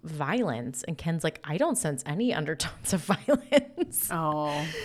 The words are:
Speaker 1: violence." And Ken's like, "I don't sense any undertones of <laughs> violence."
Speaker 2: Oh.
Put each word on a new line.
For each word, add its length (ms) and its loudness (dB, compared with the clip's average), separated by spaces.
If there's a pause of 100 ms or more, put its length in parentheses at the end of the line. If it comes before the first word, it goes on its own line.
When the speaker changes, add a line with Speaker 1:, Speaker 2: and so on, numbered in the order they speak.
Speaker 1:
violence." 800 -2
And 100 -4
Ken's 280 -2
like, 200 0
"I 120 -2
don't 200 4
sense 300 -2
any 260 0
undertones 600 -2
of 80 2
<laughs> 260 0
violence." 880 2
Speaker 2:
Oh. 520 0 (200)